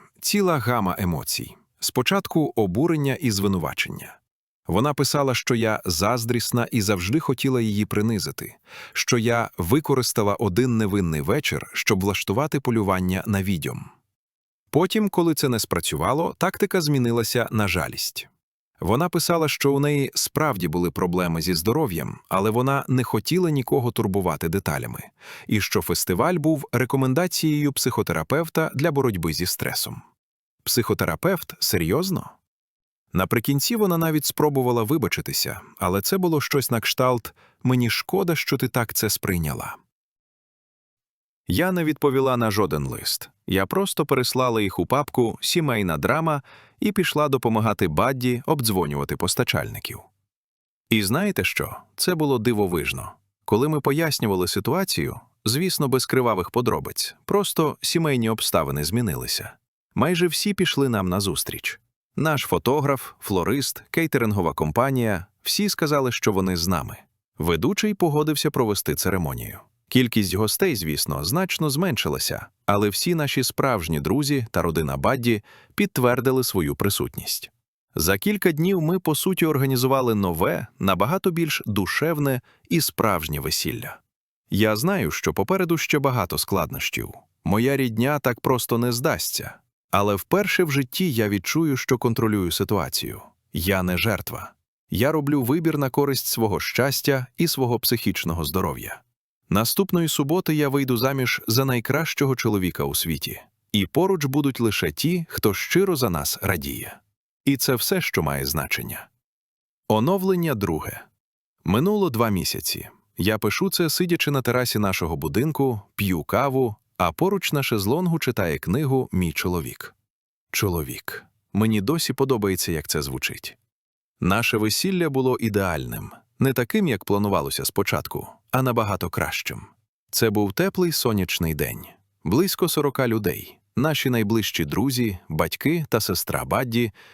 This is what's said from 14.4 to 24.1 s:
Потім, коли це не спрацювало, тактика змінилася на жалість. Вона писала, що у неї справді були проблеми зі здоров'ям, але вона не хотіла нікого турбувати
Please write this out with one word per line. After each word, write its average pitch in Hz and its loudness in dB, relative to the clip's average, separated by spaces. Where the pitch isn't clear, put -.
Потім, 190 2
коли 170 2
це 147 0
не 120 2
спрацювало, 107 -2
тактика 190 0
змінилася 120 0
на 107 0
жалість. - -4
Вона 117 0
писала, 165 0
що 139 0
у 139 2
неї 143 2
справді 151 0
були 87 0
проблеми 87 0
зі 90 0
здоров'ям, 104 -2
але 98 2
вона 131 0
не 127 2
хотіла 165 0
нікого 135 0
турбувати 92 0